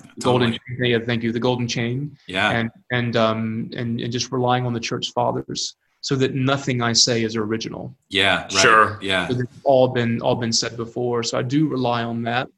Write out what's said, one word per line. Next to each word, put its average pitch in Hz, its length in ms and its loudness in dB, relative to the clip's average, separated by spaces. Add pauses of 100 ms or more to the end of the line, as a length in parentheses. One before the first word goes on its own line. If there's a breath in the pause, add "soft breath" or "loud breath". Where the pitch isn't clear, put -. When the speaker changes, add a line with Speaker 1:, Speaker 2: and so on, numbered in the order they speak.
(180)
Speaker 1:
The - 40 -10
golden 123 300 4
Speaker 2:
Totally. 123 280 -8
Speaker 1:
chain, 123 120 2
yeah, 113 140 0
thank 120 180 -2
you. 113 80 0
The 120 80 -2
golden 120 280 0
chain. 127 500 -4 (100)
Speaker 2:
Yeah. 104 240 0
Speaker 1:
And, 117 180 0 (220)
and, 120 240 0
um, 113 600 0
and, 117 260 -4
and 120 100 -6
just 123 200 -4
relying 123 340 0
on 120 80 -2
the 117 80 -4
church - 320 -6
fathers 123 600 -4 (260)
so - 140 -2
that 131 200 0
nothing 131 460 0
I 117 100 2
say 113 320 2
is 110 140 -2
original. 110 580 -6 (140)
Speaker 2:
Yeah, 98 320 4
right. 92 100 -10
Speaker 3:
Sure. 104 500 6
Speaker 2:
Yeah. 95 260 0
Speaker 1:
So 123 120 -2
it's 123 120 -4 (120)
all 131 240 6
been, 120 340 0
all 127 140 2
been 117 160 -2
said 117 240 -2
before. 120 480 -4
So 123 140 -2
I 120 40 0
do 143 280 2
rely 120 340 0
on 117 200 -4
that 120 340 -2